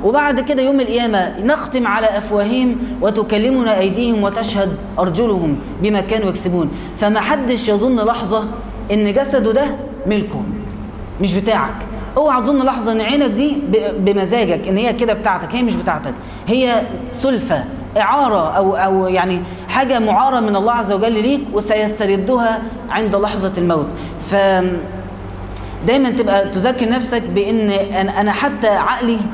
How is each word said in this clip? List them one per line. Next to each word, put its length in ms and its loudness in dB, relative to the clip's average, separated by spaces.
وبعد 360 4
كده 240 0
يوم 160 4
القيامة: 600 0
"نختم 480 0
على 300 2
أفواههم 600 0
وتكلمنا 760 2
أيديهم 440 2
وتشهد 460 0
أرجلهم 580 0
بما 180 2
كانوا 280 0
يكسبون". 420 -2
فما 220 2
حدش 500 0
يظن 300 2
لحظة 440 0
إن 220 2
جسده 380 2
ده 140 2
ملكه، 360 -2
مش 120 0
بتاعك. 420 0
اوعى 240 2
تظن 220 2
لحظة 280 0
إن 100 0
عينك 280 2
دي 280 0
ب-، 380 0
بمزاجك، 640 0
إن 100 0
هي 160 2
كده 200 0
بتاعتك. 420 -2
هي 80 0
مش 120 0
بتاعتك، 380 -2
هي 340 2
سلفة، 500 0
إعارة، 600 2
أو، 180 2
أو، 320 2
يعني، 340 0
حاجة 320 2
معارة 400 2
من 160 2
الله 180 2
عز 180 0
وجل 200 2
ليك، 300 2
وسيستردها 1080 0
عند 260 0
لحظة 420 0
الموت. 300 2
ف 160 -4
دايما 220 4
تبقى 400 2
تذكر 400 0
نفسك 320 0
بإن 480 0
أنا، 520 0
أنا 100 2
حتى 360 0
عقلي 500 2